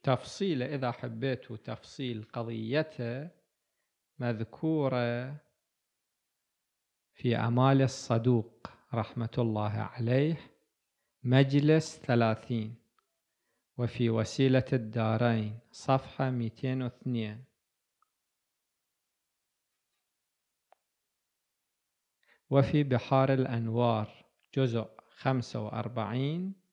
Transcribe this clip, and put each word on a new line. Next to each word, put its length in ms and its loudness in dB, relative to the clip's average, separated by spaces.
تفصيل، 600 0
إذا 280 -2
حبيت 600 -6
تفصيل 800 -10
قضيته، 960 -6
مذكورة 1200 -2
في 220 0
أعمال 460 4
الصدوق 880 0
رحمة 440 -4
الله 320 0
عليه، 680 0
مجلس 760 4
ثلاثين، 760 0
وفي 320 0
وسيلة 640 2
الدارين 840 0
صفحة 580 -2
مئتين 520 -4
واثنين، 640 -6
وفي 320 4
بحار 500 2
الأنوار 920 0
جزء 340 0
خمسة 540 -2
وأربعين 880 -4